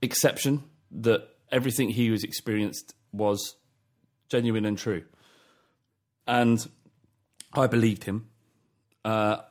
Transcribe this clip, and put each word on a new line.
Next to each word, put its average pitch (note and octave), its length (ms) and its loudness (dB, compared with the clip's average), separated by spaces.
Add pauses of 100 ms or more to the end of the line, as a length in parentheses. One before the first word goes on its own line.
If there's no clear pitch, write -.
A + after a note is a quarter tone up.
exception, C#3 640 0 (260)
that A2 380 0 (240)
everything B2+ 380 0
he A#2 200 2
was G#2 140 0
experienced - 720 -6 (180)
was G#2 420 -2 (760)
genuine A#2 360 0
and G#2 120 -2
true. F#2+ 280 -6 (1200)
And A#2 400 2 (840)
I C3 160 2
believed A2+ 360 2
him. G#2 240 -6 (760)
Uh, G#2+ 320 2 (140)